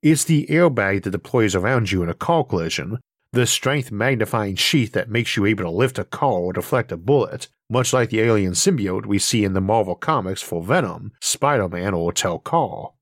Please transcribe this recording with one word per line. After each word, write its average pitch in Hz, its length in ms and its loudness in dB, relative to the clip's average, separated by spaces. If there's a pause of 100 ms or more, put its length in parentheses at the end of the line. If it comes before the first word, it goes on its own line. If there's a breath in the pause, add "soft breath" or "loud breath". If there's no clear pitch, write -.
It's 151 220 4
the 151 260 2
airbag 117 540 2
that 95 80 -2
deploys 101 420 0
around 104 360 2
you 92 120 2
in 85 80 -2
a 82 40 -4
car 165 300 0
collision, 82 540 -4 (340)
the 120 140 2
strength 135 440 -2
magnifying 110 640 0
sheath 120 380 0
that 107 160 -2
makes 110 260 -2
you 101 120 2
able 101 180 0
to 85 60 -4
lift 123 280 0
a 92 60 -6
car - 280 -2
or 90 200 -2
deflect 113 400 -2
a 85 60 -8
bullet, 113 500 0 (220)
much 123 240 0
like 123 160 2
the 110 100 0
alien 107 320 4
symbiote 104 540 0
we 101 120 0
see 104 260 0
in 95 100 0
the 95 80 0
Marvel 98 320 2
Comics 98 480 -4
for 85 200 -6
Venom, 107 500 -2 (100)
Spider-Man, 98 720 0
or 85 180 0
Tel 85 260 -2
Kar. 139 520 -4 (120)